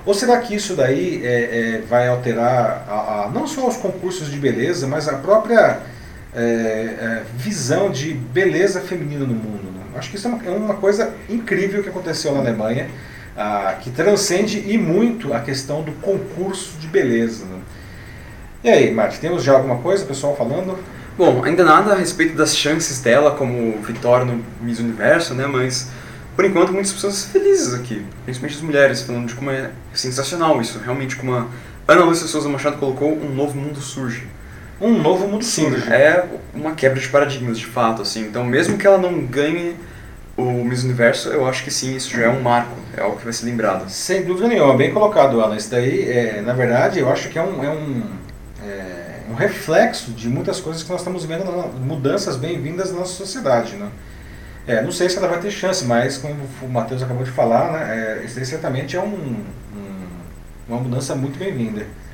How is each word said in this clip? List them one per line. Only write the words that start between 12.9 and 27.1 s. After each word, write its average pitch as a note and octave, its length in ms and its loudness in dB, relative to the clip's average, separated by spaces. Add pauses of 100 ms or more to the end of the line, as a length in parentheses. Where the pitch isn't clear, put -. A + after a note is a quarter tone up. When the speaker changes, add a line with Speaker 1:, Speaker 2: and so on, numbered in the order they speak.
Speaker 1:
ah, G2+ 460 0
que B2+ 80 -10
transcende G3 760 2
e G#3 120 2
muito F3+ 560 2
a A2+ 80 -2
questão D3 400 -4
do D3+ 120 -6
concurso F#3+ 840 -4
de D#3 80 -10
beleza, A#2 580 2
né? F#2 140 -12 (1040)
E A#3+ 60 4
aí, C3+ 240 8
Mati, G#2+ 260 2
temos D#3+ 240 -2
já C3+ 100 6
alguma B2 260 4
coisa, F#3 260 0
pessoal C#3+ 300 -2
falando? F3+ 440 -2 (380)
Speaker 2:
Bom, C3+ 260 6
ainda E3+ 220 4
nada F3+ 260 8
a G3+ 40 8
respeito E3 400 2
das D3+ 200 4
chances D3 460 0
dela C3+ 300 8
como A#2+ 500 0
vitória A#2+ 440 2
no A#2+ 160 -2 (200)
Miss A#2 180 -4
Universo, A#2+ 540 2
né? C3 120 -2
Mas, B2+ 440 -2 (460)
por F#3+ 100 4
enquanto, F#3 260 4
muitas G3 220 -2
pessoas - 320 -4